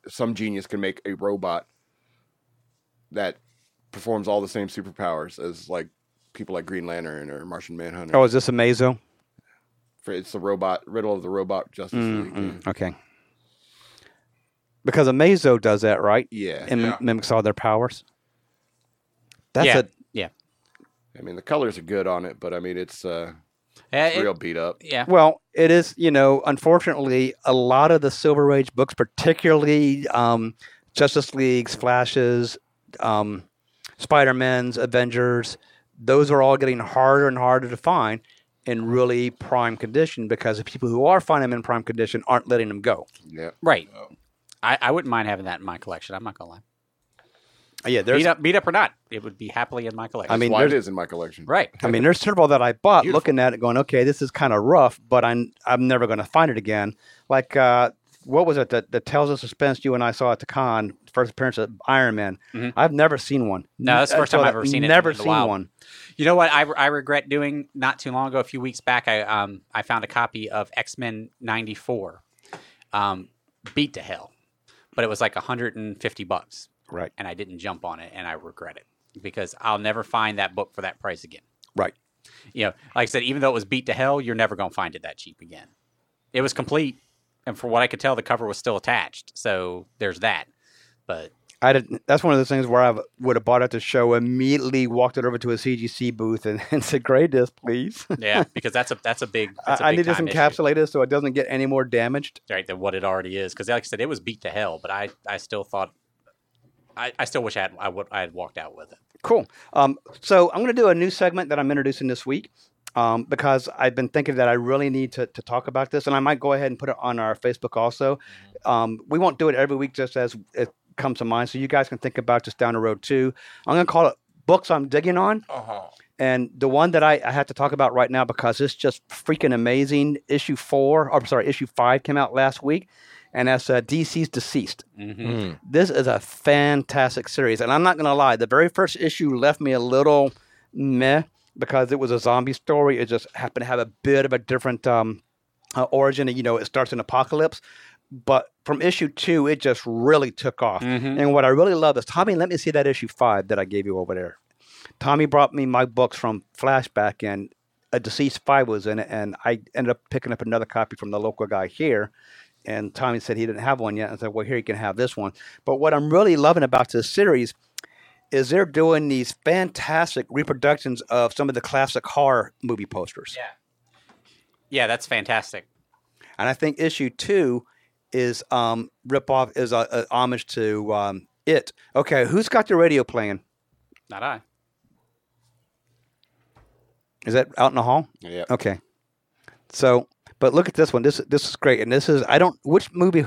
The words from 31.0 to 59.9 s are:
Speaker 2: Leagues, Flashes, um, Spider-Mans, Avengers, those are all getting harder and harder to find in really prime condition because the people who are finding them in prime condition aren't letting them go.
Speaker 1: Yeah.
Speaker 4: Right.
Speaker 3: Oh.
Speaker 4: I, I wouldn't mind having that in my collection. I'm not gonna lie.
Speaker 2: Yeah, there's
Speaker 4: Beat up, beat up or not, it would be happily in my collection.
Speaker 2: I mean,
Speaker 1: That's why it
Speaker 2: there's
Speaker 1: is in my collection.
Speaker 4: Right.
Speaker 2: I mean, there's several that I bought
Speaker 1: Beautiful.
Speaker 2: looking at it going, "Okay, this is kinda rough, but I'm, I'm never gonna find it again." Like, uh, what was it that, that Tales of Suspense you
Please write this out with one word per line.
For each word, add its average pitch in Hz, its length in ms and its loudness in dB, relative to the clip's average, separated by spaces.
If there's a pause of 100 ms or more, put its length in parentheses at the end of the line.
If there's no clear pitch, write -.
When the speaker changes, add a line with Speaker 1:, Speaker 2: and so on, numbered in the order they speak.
Speaker 2:
Leagues, 127 400 0
Flashes, 123 840 0 (420)
um, 104 440 -2 (540)
Spider-Mans, 127 800 2
Avengers, 123 800 0 (420)
those 135 320 4
are 143 120 6
all 135 140 6
getting 131 240 0
harder 135 480 4
and 127 100 -2
harder 127 300 2
to 120 80 -8
find 113 440 0 (460)
in 113 200 -4
really 123 440 2
prime 117 460 -2
condition 120 520 -2
because 110 300 -2
the 110 60 -8
people - 240 -6
who 120 180 0
are 185 140 6
finding 143 300 0
them 123 80 -4
in 113 40 -8
prime 117 200 -2
condition 113 440 -4
aren't 123 220 2
letting 117 200 0
them 101 120 -10
go. 104 260 -2 (180)
Speaker 1:
Yeah. 80 260 -14 (120)
Speaker 4:
Right. 117 320 2
Speaker 3:
Oh. 104 140 -20 (540)
Speaker 4:
I, 123 180 2
I 123 120 2
wouldn't 165 180 -4
mind 113 180 -2
having 95 180 -6
that 87 140 -8
in 98 60 -18
my 85 120 -10
collection. 90 360 -14
I'm 98 100 -12
not 101 140 -14
gonna 85 120 -20
lie. 85 100 -20 (1200)
Speaker 2:
Yeah, 123 180 2
there's 127 200 4
Speaker 4:
Beat 170 60 2
up, 165 120 0
beat 160 140 2
up 196 100 0
or 202 60 -2
not, 190 220 2 (180)
it 110 140 -12
would 107 120 -14
be 107 120 -14
happily 120 380 -6
in 110 100 -10
my 113 100 -10
collection. 117 260 -8
Speaker 2:
I 113 40 2
mean, 117 160 2
Speaker 1:
That's 107 80 4
why - 60 6
it - 20 4
Speaker 2:
there's 135 160 0
Speaker 1:
is 95 40 -12
in 98 60 -8
my 90 120 -6
collection. 82 400 -12
Speaker 4:
Right. 170 220 0 (140)
Speaker 2:
I 110 60 0
mean, 117 160 2
there's 170 160 4
several 185 280 4
that 139 140 4
I 120 120 2
bought 185 280 6
Speaker 1:
Beautiful. 170 140 0
Speaker 2:
looking 143 240 2
at 127 140 4
it 117 40 -10
going, 120 200 0
"Okay, 131 260 2
this 143 180 0
is 135 80 -4
kinda 120 300 0
rough, 131 480 4
but 123 160 4
I'm, 120 280 -2 (140)
I'm 127 220 2
never 123 180 2
gonna 107 180 -2
find 160 240 2
it 123 80 -4
again." 107 380 -4 (340)
Like, 131 280 0
uh, 123 340 4 (340)
what 151 220 2
was 156 100 2
it 131 120 -2
that, - 240 -2
that 123 120 -2
Tales 147 260 0
of 139 100 -4
Suspense 131 440 -2
you 135 100 0